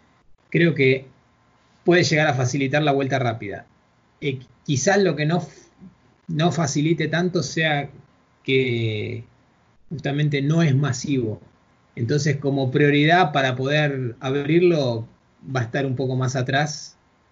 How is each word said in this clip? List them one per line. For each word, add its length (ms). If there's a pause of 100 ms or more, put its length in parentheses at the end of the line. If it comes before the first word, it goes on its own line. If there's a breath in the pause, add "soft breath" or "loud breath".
(500)
creo 240
que 320 (800)
puede 200
llegar 240
a 60
facilitar 500
la 80
vuelta 280
rápida. 460 (540)
Eh, 200 (260)
quizás 360
lo 140
que 100
no, 200 (840)
no 240
facilite 560
tanto 360
sea 460 (540)
que 800 (680)
justamente 520
no 220
es 120
masivo. 640 (560)
Entonces, 420
como 340
prioridad 600
para 240
poder 640
abrirlo, 880 (480)
va 60
a 20
estar 220
un 100
poco 220
más 180
atrás 600 (340)